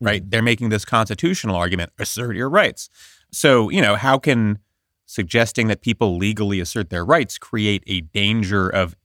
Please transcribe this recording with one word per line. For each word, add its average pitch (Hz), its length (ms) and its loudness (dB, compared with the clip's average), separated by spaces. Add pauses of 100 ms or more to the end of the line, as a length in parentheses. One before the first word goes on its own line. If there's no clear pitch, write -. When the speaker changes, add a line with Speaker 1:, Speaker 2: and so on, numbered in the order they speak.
Speaker 1:
right? 104 220 0
Speaker 2:
Mm-hmm. 98 80 -14
Speaker 1:
They're 113 100 0
making 117 280 0
this 107 160 -2
constitutional 113 680 -2
argument, 87 440 -2
assert 113 360 -6
your 123 140 -4
rights. 175 400 0 (420)
So, 123 380 4
you 190 120 2
know, 104 140 4
how 135 220 2
can 113 400 2 (480)
suggesting 113 640 0
that 104 140 -2
people 104 360 0
legally 101 440 -2
assert 87 280 -6
their 87 160 -4
rights 139 320 0
create 104 480 -2
a 95 160 -4
danger 101 680 0
of 90 360 -2